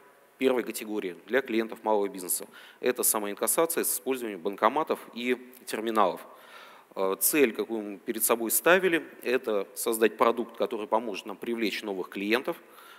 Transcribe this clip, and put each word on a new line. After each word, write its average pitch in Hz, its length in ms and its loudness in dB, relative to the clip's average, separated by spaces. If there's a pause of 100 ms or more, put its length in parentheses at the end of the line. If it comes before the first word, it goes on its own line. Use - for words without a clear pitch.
(380)
первой 127 260 4
категории, 104 520 -6 (100)
для 117 160 2
клиентов 113 420 -2
малого 104 240 4
бизнеса, 90 380 -6 (340)
это 120 220 0
самоинкассация 113 840 0
с - 100 0
использованием 117 460 -4
банкоматов 107 580 2 (160)
и 120 240 0 (260)
терминалов. 110 560 0 (760)
Э, 95 240 0
цель, 135 320 4
какую 110 300 -4
мы 101 160 -10
перед 113 260 -6
собой 117 260 2
ставили, 170 560 2 (160)
это 110 520 0
создать 113 420 2
продукт, 120 400 0
который 104 320 -4
поможет 110 380 -2
нам 101 100 -10
привлечь 113 460 -4
новых 98 260 -6
клиентов 113 480 -2 (420)